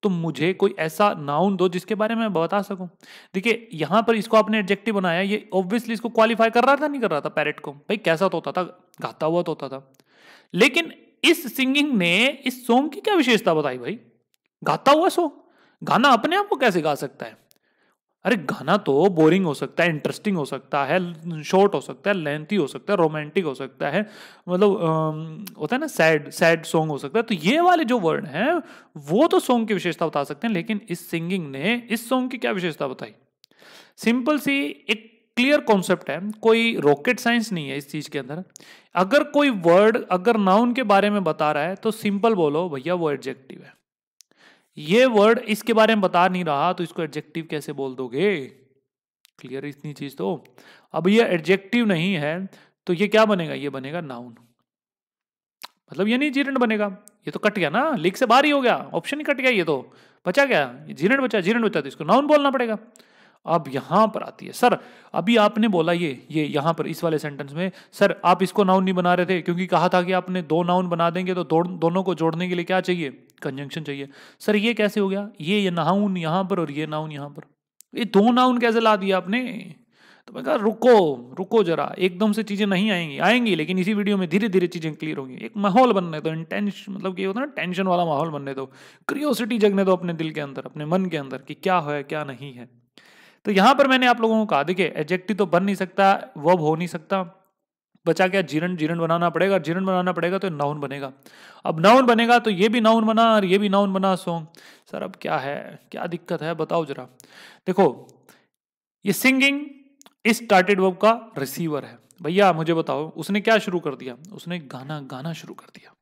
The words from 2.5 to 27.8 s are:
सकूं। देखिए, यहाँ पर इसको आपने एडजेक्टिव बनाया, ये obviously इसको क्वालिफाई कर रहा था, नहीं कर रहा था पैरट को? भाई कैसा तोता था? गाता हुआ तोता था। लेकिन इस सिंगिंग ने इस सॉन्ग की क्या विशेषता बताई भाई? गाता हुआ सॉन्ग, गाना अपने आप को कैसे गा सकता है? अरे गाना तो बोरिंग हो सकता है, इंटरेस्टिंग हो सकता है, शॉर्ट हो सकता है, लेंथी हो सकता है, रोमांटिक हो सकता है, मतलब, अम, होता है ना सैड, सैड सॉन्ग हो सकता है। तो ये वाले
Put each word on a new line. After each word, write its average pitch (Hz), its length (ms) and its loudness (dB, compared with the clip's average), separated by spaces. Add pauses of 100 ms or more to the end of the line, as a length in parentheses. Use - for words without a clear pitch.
सकूं। 185 260 -10 (460)
देखिए, 220 400 -2
यहाँ 160 300 0
पर 233 120 2
इसको 220 220 2
आपने 214 220 2
एडजेक्टिव 202 360 -2
बनाया, 185 260 0
ये 202 340 -4
obviously 208 360 -2
इसको 226 180 -6
क्वालिफाई 226 400 2
कर 240 140 2
रहा 269 120 4
था, 285 120 -4
नहीं 285 140 -6
कर 202 100 -2
रहा 147 100 -2
था - 80 -6
पैरट 151 300 -4
को? 143 140 -14
भाई 196 240 -6
कैसा 165 300 0
तोता 160 240 -4
था? - 400 -8 (100)
गाता - 240 -6
हुआ 170 180 0
तोता 151 260 -8
था। 135 240 -16 (600)
लेकिन 285 400 2 (300)
इस 285 320 0
सिंगिंग 277 380 0
ने 190 360 2
इस - 380 -8
सॉन्ग 269 240 2
की - 100 -14
क्या 415 140 -2
विशेषता 233 380 2
बताई 143 240 -2
भाई? 147 220 -10 (640)
गाता 170 280 2
हुआ 320 180 4
सॉन्ग, 320 220 -2 (520)
गाना 214 260 4
अपने 269 260 4
आप 403 120 -2
को 392 80 -2
कैसे 220 260 2
गा 147 140 0
सकता - 300 -10
है? 110 220 -20 (760)
अरे 233 120 2
गाना 151 420 -2
तो 160 320 2
बोरिंग 170 360 4
हो 151 80 -2
सकता 139 300 -4
है, 175 60 2
इंटरेस्टिंग 160 480 -4
हो 147 80 -2
सकता 139 400 -4
है, 175 280 -2 (300)
शॉर्ट 190 300 4
हो 143 80 -2
सकता 180 300 -6
है, 202 60 0
लेंथी 151 380 -4
हो 156 120 0
सकता 139 260 -6
है, 202 40 0
रोमांटिक 156 480 0
हो 139 80 -4
सकता 139 360 -8
है, 202 200 -2 (400)
मतलब, 185 320 2
अम, 160 640 -4 (140)
होता 151 160 -4
है 262 40 -2
ना 311 80 -6
सैड, 160 420 2
सैड 165 340 2
सॉन्ग 160 280 0
हो 143 60 -4
सकता 143 220 -4
है। 233 40 -2
तो 226 120 -2
ये 202 260 0
वाले 349 240 4